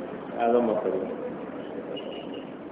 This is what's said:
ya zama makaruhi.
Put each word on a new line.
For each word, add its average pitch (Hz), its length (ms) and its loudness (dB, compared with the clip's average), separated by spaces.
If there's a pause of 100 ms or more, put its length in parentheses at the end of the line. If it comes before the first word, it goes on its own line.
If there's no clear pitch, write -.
(380)
ya 117 140 6
zama 120 220 8
makaruhi. 92 340 2 (1600)